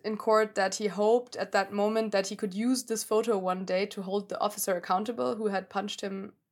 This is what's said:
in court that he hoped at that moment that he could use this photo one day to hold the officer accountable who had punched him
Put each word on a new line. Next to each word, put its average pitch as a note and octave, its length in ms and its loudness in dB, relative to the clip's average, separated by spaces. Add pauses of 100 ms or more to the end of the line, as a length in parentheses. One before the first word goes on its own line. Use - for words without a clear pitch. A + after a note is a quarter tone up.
in A3 140 -4
court G#3+ 380 4
that F#3+ 180 2
he G#3 140 -4
hoped G#3+ 480 2
at G3 160 -4
that G3 200 2
moment G#3+ 420 2
that G3 160 2
he G#3 60 -6
could G3 200 -4
use B3 300 0
this A3 180 -2
photo A3 340 2
one F#3 260 -2
day F#3 220 0
to G3+ 160 -8
hold F#3+ 280 -2
the - 120 -6
officer G3+ 340 0
accountable A3+ 600 0
who G#3+ 140 -2
had F#3+ 200 -2
punched G3+ 320 -4
him G3 320 -8 (180)